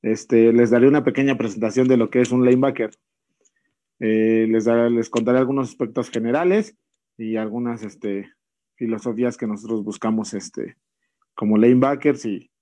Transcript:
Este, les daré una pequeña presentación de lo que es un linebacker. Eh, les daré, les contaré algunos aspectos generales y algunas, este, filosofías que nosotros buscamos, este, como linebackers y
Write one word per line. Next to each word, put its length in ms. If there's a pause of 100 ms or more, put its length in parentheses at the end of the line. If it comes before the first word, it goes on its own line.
Este, 540
les 160
daré 180
una 160
pequeña 320
presentación 520
de 100
lo 100
que 140
es 100
un 100
linebacker. 480 (1080)
Eh, 500
les 160
daré, 240
les 220
contaré 260
algunos 320
aspectos 400
generales 680 (440)
y 180
algunas, 460
este, 500 (440)
filosofías 600
que 100
nosotros 380
buscamos, 480
este, 460 (560)
como 240
linebackers 680
y 260 (100)